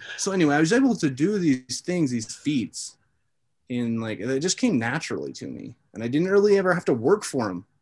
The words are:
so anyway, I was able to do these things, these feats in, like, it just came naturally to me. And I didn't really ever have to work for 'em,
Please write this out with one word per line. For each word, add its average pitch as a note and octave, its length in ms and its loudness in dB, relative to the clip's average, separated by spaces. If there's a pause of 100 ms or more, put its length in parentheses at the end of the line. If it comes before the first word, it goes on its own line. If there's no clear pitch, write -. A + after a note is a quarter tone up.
(180)
so - 140 -4
anyway, D#3+ 240 4
I D3 40 4
was D#3+ 140 4
able B3+ 220 4
to D#3+ 140 0
do D#3+ 280 0
these C3+ 440 0
things, F3 280 0
these A#2 240 -4
feats - 640 -6 (680)
in, A#2 340 -2
like, A2 180 -6
it B2+ 200 -4
just F3 180 -2
came G3+ 220 2
naturally A2+ 540 -4
to - 140 -14
me. - 280 -14 (180)
And A2 100 -10
I A#2+ 40 -6
didn't D#3 220 0
really G3+ 280 6
ever F#3 160 2
have F3 120 -2
to D3+ 80 2
work C#3+ 300 2
for A#2 260 -4
'em, F2+ 160 -8 (160)